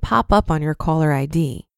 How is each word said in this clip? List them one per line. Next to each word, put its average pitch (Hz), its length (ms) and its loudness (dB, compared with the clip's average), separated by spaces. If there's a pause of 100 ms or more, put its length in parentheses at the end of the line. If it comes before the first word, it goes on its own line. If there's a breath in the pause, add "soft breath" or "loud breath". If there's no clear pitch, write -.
pop 226 320 0
up 208 160 2
on 156 120 0
your 151 140 -2
caller 156 360 0
I 139 140 0
D. 156 420 -4 (100)